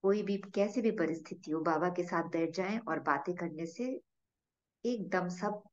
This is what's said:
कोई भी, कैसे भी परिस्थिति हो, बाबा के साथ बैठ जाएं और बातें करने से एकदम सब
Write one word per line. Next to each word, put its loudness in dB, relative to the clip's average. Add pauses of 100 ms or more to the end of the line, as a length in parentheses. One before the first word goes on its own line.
कोई 4
भी, 0
कैसे 0
भी 6
परिस्थिति -2
हो, 2
बाबा 4
के -2
साथ 0
बैठ 0
जाएं -2
और -2
बातें 0
करने -6
से -6 (840)
एकदम 0
सब -4